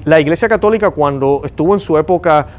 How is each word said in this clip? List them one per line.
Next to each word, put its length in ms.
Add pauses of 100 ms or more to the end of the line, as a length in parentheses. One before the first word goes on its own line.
la 160
Iglesia 260
Católica, 440
cuando 520
estuvo 300
en 80
su 160
época 500 (120)